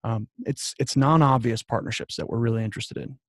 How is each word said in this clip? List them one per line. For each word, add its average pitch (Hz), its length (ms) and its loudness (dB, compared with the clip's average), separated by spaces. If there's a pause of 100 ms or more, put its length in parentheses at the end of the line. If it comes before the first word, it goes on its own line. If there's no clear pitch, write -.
Um, 110 240 -4 (180)
it's, - 320 -6
it's 135 200 0
non-obvious 135 640 4
partnerships - 540 -4
that - 120 -6
we're - 80 -2
really 113 280 0
interested - 320 -8
in. 131 200 -10 (120)